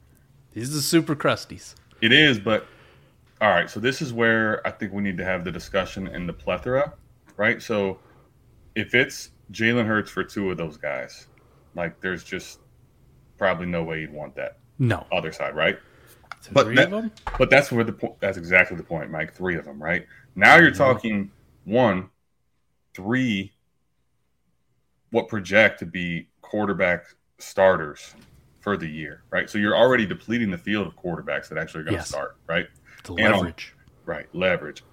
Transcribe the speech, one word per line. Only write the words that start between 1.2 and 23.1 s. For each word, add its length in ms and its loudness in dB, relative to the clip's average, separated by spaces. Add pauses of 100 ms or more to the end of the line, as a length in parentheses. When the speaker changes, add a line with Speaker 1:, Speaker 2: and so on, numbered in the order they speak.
Speaker 2:
It 100 4
is, 300 6
but, 260 -2 (760)
all 80 6
right, 180 2
so 120 -10
this 200 -2
is 140 -8
where 520 2
I 40 -4
think 240 -10
we 80 -4
need 160 -2
to 60 -4
have 200 -4
the 80 -6
discussion 540 -6
in 200 -10
the 60 -6
plethora, 640 -4 (420)
right? 260 0
So 380 -4 (760)
if 200 -2
it's 380 0 (200)
Jalen 340 0
Hurts 240 0
for 140 -4
two 260 -6
of 60 -6
those 220 -8
guys, 480 -10 (480)
like, 260 -8
there's 240 -6
just 360 -12 (760)
probably 300 0
no 180 -2
way 160 -6
you'd 140 -10
want 220 -14
that 200 -10 (220)
Speaker 1:
No. 340 0
Speaker 2:
other 180 -2
side, 240 -6
right? 240 2 (640)
Speaker 1:
To 100 -16
Speaker 2:
But 100 6
Speaker 1:
three 120 -2
Speaker 2:
that, 140 6
Speaker 1:
of 40 -6
'em? 180 -6 (260)
Speaker 2:
but 120 4
that's 200 6
where 140 0
the 80 -6
po-, 280 -10
that's 180 -2
exactly 360 2
the 80 -10
point, 280 -8
Mike. 240 -8
Three 220 -4
of 120 -10
'em, 140 -16
right? 240 -2 (280)
Now 220 10
you're 140 10
Speaker 1:
Mm-hmm. 80 -4
Speaker 2:
talking 520 0 (340)
one, 440 2 (840)
three, 580 -2 (1600)